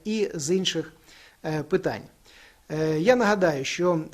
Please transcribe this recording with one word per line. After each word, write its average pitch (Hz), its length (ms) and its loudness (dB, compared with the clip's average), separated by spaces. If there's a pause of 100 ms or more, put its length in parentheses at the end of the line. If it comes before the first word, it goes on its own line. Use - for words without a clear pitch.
і 214 300 0
з 160 220 -2
інших, 165 360 -2 (520)
е, 156 180 -4
питань. 147 400 -2 (680)
Е, 156 280 0
я 240 160 4
нагадаю, 185 480 2
що 175 360 0 (140)